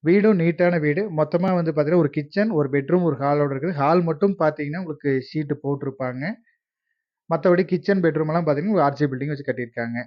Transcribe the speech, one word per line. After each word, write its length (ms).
வீடும் 340
நீட்டான 400
வீடு. 240
மொத்தமா 380
வந்து 200
பாத்தீங்கன்னா, 300
ஒரு 80
கிச்சன், 400
ஒரு 200
பெட்ரூம், 340
ஒரு 140
ஹாலோட 320
இருக்குது. 260
ஹால் 260
மட்டும் 340
பாத்தீங்கன்னா, 440
உங்களுக்கு 320
ஷீட் 340
போட்டிருப்பாங்க. 640
மத்தபடி 340
கிச்சன், 380
பெட்ரூம் 280
எல்லாம் 160
பாத்தீங்கன்னா, 300
ஒரு 80
ஆர்சி 220
பில்டிங் 260
வச்சு 140
கட்டியிருக்காங்க. 600